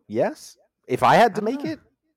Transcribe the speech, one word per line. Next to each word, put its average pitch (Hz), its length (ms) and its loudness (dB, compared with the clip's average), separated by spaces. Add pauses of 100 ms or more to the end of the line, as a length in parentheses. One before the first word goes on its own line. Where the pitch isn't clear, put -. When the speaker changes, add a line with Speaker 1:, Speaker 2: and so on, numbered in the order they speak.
Speaker 1:
yes. 151 500 -6 (300)
If 123 160 -2
I 123 120 4
had 208 200 4
to 214 60 -4
Speaker 2:
I 208 40 -6
don't - 0 -
Speaker 1:
make 269 180 -6
Speaker 2:
know. 320 80 -8
Speaker 1:
it, 294 80 -12 (380)